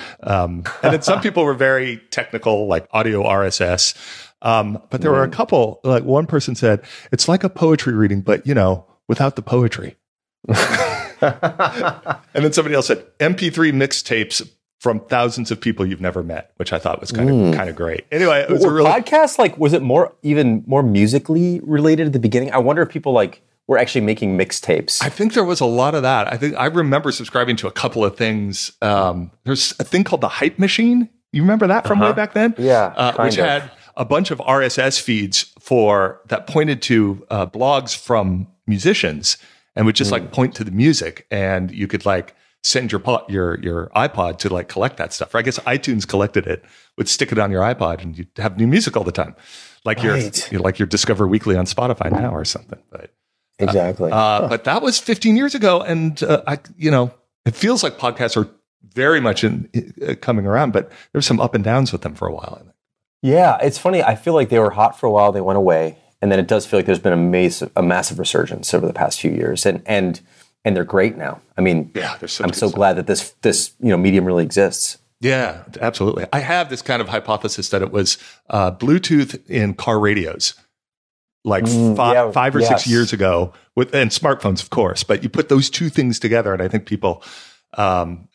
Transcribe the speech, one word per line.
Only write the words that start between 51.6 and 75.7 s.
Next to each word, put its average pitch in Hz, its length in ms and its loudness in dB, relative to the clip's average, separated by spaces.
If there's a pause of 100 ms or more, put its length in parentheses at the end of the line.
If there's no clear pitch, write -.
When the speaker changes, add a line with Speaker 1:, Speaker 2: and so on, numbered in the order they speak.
Speaker 1:
Spotify 120 440 -2
now 120 240 -2
or 78 100 -6
something. - 360 -10 (100)
But, - 120 -18
uh, - 40 -20 (540)
Speaker 2:
Exactly. 92 500 0
Speaker 1:
uh, 110 60 0
Speaker 2:
Huh. 107 320 2
Speaker 1:
but 117 160 -4
that 156 180 0
was 254 160 0
fifteen 220 380 2
years 269 180 0
ago, 196 260 2
and, 160 420 -2
uh, - 260 2
I, 143 100 -4 (180)
you 156 140 0
know, 123 220 2 (340)
it 117 80 -2
feels 226 300 0
like 147 140 -6
podcasts 120 380 -2
are 107 120 0 (460)
very 143 260 2
much 113 240 0
in, - 240 -2 (380)
uh, - 140 -2
coming 107 260 -2
around, 117 260 0
but - 180 -2 (220)
there's 147 140 -2
some 117 140 2
up 120 140 -2
and 107 80 0
downs 120 300 0
with 92 100 -6
them 76 120 -10
for 90 120 -8
a 82 60 -6
while, - 280 -14
I - 40 -20
think. - 100 -20 (480)
Speaker 2:
Yeah, 147 400 4
it's 139 160 0
funny. 185 240 0
I 120 140 2
feel 170 180 -2
like 135 140 4
they 117 100 4
were 107 120 4
hot 107 280 2
for - 80 -2
a 117 60 4
while, 104 180 6
they 98 100 -2
went 95 160 0
away, 80 400 2 (240)
and 104 120 2
then 95 80 4
it 87 80 -2
does 107 180 0
feel 104 140 0
like 92 60 -2
there's 92 120 2
been 92 140 2
a 85 40 4
mas-, 87 460 2 (140)
a 90 60 0
massive 87 360 0
resurgence - 560 -2
over - 120 2
the - 60 -2
past - 280 -4
few - 100 0
years, 80 340 -4
and, 90 220 0
and, 92 340 -2 (440)
and 104 120 0
they're 90 80 -2
great 98 320 0
now. 76 240 -10 (160)
I - 40 -4
mean, 87 340 2
Speaker 1:
Yeah, - 260 -6
they're 85 80 -14
so - 160 -8
Speaker 2:
I'm 90 80 -2
so - 160 -2
Speaker 1:
good. - 80 -4
Speaker 2:
glad 98 200 2
that 90 120 -6
this, - 340 -4
this, - 380 0
you 123 80 0
know, 98 80 4
medium 92 280 4
really 87 200 2
exists. - 540 -2 (220)
Speaker 1:
Yeah, 120 420 -2 (180)